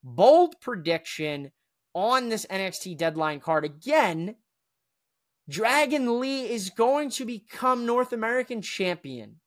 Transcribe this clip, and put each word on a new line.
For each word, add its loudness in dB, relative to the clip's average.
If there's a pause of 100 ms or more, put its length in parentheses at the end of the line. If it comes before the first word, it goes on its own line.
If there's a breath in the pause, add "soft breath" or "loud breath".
Bold 6
prediction -6 (420)
on 0
this -4
N -4
X -6
T -10
Deadline -2
card. 0
Again, 0 (1120)
Dragon 0
Lee -4
is -4
going 2
to -8
become -2
North 0
American -2
champion. -6 (100)